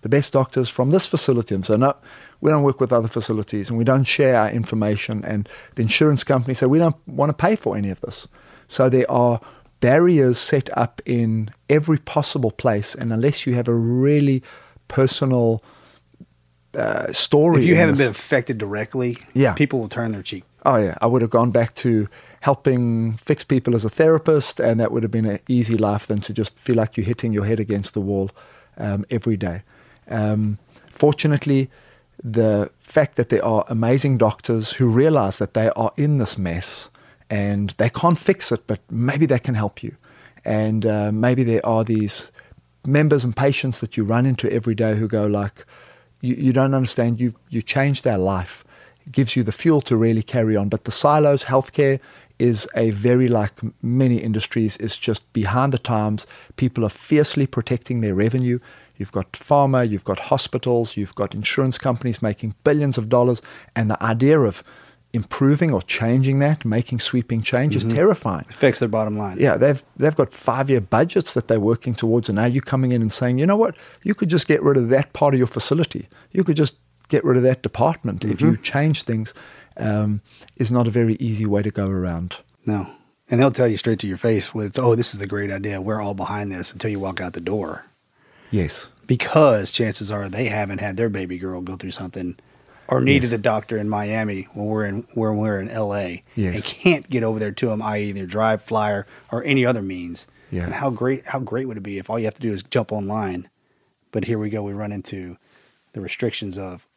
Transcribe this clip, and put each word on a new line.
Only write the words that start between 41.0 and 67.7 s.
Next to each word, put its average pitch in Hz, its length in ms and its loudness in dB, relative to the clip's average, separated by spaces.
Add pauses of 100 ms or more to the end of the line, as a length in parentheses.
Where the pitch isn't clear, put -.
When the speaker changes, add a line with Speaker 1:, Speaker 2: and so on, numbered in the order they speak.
Speaker 1:
maybe 123 320 2
there 113 200 2
are 113 200 2
these 107 460 -2 (560)
members 143 380 2
and 120 100 -2
patients 131 460 0
that - 160 -10
you 110 80 0
run 117 220 2
into 123 260 0
every 113 220 -2
day 110 200 0
who 107 140 -2
go 107 180 0
like, 101 380 -4 (560)
"You, 127 140 -2
you 131 180 2
don't 135 220 2
understand, 120 460 0
you, 123 120 0 (160)
you 117 140 -4
changed 139 420 -2
their 110 140 2
life." 92 440 -2 (440)
It 127 60 -16
gives 127 240 0
you 127 60 4
the 110 100 -2
fuel 156 300 2
to 120 140 0
really 113 260 2
carry 110 320 0
on. 101 140 0
But 107 160 -4
the 117 80 -6
silos, 147 520 4
healthcare 135 540 2 (400)
is 117 360 2
a 113 160 2
very, 123 380 4
like 107 240 2 (300)
many 123 360 2
industries, 107 580 -2
is - 220 -8
just - 340 -4
behind 120 400 0
the 120 60 0
times. 107 480 -2 (300)
People 120 280 0
are 104 60 0
fiercely 147 560 0
protecting 120 560 -4
their 101 120 0
revenue. 120 440 0 (400)
You've 101 140 -10
got 95 200 -6
pharma, 135 560 2
you've 104 160 -4
got 98 140 -2
hospitals, 120 800 -2
you've 101 180 -6
got 101 200 -4
insurance 127 440 -2
companies 120 440 -2
making 107 320 -4 (100)
billions 147 340 2
of 110 100 -4
dollars, 123 320 2 (340)
and 107 160 0
the - 120 -4
idea 131 380 4
of 107 220 0 (500)
improving 143 600 2
or 95 100 0
changing 131 580 0
that, 151 240 2
making 117 340 -2
sweeping 117 420 -2
change 127 360 0